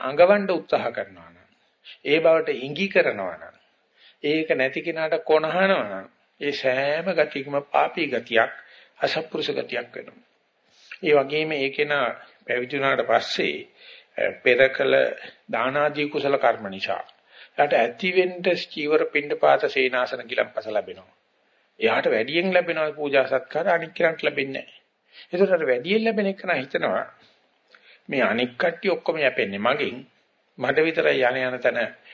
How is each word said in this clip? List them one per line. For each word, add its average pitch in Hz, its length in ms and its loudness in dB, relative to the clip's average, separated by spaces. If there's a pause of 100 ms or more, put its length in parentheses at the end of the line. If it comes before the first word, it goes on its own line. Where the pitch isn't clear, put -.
අඟවන්න 180 500 4
උත්සාහ 151 420 -2
කරනවා 95 380 -10
නම්, - 180 -20 (540)
ඒ 147 180 2
බවට 160 380 4
ඉඟි 147 300 -4
කරනවා 113 480 0
නම්, - 200 -18 (680)
ඒක 156 260 0
නැති 143 320 0
කෙනාට 160 400 -4
කොනහනවා 156 420 2 (160)
නම්, 98 280 -8 (340)
ඒ 143 100 -2
සෑම 139 580 -2
ගතියකම 147 460 -2 (100)
පාපී 147 420 0
ගතියක්, 117 440 2 (480)
අසත්පුරුෂ 151 520 -4
ගතියක් 120 380 -6
වෙනවා. - 320 -18 (800)
ඒ 156 160 2
වගේම 147 360 0
ඒ 139 180 -2
කෙනා 143 380 0 (340)
පැවිදි 123 340 -4
වුණාට 135 300 0
පස්සේ, 110 520 0 (540)
අ, - 120 -4 (140)
පෙර 123 300 4
කළ 131 280 0 (500)
දාන 123 300 -4
ආදී 147 320 0
කුසල 139 300 -2
කර්ම 113 300 0
නිසා 95 360 -6 (460)
එයාට - 240 0
ඇති 120 380 0
වෙන්න 180 220 2 (320)
චීවර 156 400 0
පිණ්ඩපාත 147 640 2
සේනාසන 127 560 -2
ගිලම්පස 117 440 -4
ලැබෙනවා. 95 480 -6 (640)
එයාට - 280 2
වැඩියෙන් 160 460 0
ලැබෙනවා 165 380 0
පූජා 143 340 2
සත්කාර, 135 420 -2
අනික් 165 260 0
කෙනාට 160 300 0
ලැබෙන්නේ 139 380 -4
නැහැ. - 180 -20 (480)
ඒකට 185 240 2
අර 165 140 2
වැඩියෙන් 156 380 2
ලැබෙන 214 240 0
එක 196 160 -6
නා 170 120 -2
හිතනවා - 480 -2 (1040)
මේ 135 180 0
අනික් 120 300 0
කට්ටිය 170 380 -2
ඔක්කොම 160 260 -2
යැපෙන්නේ 127 420 0
මගෙන්, 123 380 -2 (600)
මට 135 220 -2
විතරයි 151 440 2
යන 123 160 2
යන 127 200 -4
තැන 120 200 0 (340)